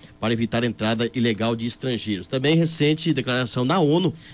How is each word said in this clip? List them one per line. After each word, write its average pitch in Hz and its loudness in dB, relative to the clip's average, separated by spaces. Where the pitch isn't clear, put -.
Para 113 -2
evitar 117 -2
a 120 0
entrada 113 -2
ilegal 117 0
de 113 -6
estrangeiros. 110 -4
Também 143 2
recente 160 2
declaração 123 -2
na 165 2
onu, 160 2